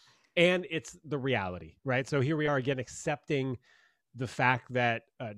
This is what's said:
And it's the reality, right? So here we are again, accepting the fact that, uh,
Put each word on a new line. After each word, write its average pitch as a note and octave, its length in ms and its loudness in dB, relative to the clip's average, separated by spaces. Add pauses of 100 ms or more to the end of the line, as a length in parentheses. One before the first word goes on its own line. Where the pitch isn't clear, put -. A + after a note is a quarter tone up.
(360)
And F3+ 340 4
it's D#3+ 340 -6
the C#3+ 140 -4
reality, F#2+ 560 -2 (100)
right? C3 240 -2
So C#3+ 120 2
here D3 160 2
we D3+ 100 0
are D3 100 2
again, C3 220 0
accepting C3+ 800 -4 (560)
the B2 120 -6
fact B2 460 2
that, A#2+ 300 2 (180)
uh, A2+ 180 -8